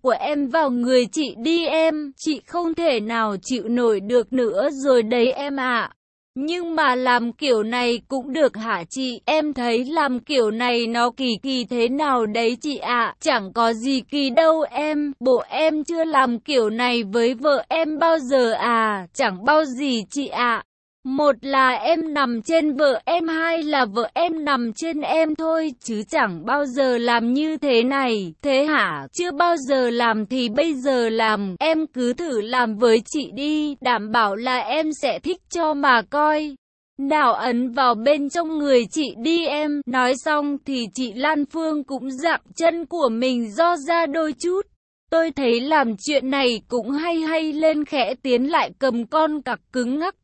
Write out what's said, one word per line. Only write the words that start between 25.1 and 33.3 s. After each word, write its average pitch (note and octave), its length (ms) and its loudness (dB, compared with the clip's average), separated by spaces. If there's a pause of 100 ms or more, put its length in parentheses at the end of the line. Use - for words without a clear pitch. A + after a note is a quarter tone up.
thôi, D#4+ 360 -2 (120)
chứ G#3+ 180 -4 (100)
chẳng G3 340 -2
bao C#4+ 200 0
giờ B3+ 320 2
làm A#3+ 360 0
như D4+ 240 0
thế B3 260 2
này. B3 580 0
Thế C#4 240 2
hả? G3+ 480 0
Chưa F4 180 -4
bao E4+ 260 2
giờ C4 320 0
làm A#3 360 2
thì B3 240 -2
bây D4 240 0
giờ B3+ 360 0
làm, G#3+ 500 0
em D#4 280 0
cứ B3 260 -2
thử C4 280 -4
làm A3+ 340 0
với A3+ 300 6
chị D4 280 -6